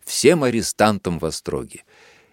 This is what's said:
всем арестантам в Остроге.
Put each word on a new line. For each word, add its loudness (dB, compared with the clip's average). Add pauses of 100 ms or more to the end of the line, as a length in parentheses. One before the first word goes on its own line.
всем 2
арестантам 0
в -4
Остроге. -8 (500)